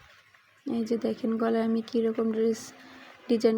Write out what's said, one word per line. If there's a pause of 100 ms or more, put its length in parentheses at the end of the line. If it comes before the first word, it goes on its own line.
(680)
এই
যে
দেখেন (120)
গলায়
আমি
কীরকম
ড্রেস (680)
ডিজাইন